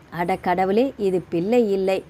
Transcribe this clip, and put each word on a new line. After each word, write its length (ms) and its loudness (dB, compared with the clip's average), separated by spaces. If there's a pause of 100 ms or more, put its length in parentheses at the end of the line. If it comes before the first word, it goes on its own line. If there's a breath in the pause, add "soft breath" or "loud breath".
"அட 260 -2
கடவுளே, 600 0
இது 320 0
பிள்ளை 420 2
இல்லை, 380 0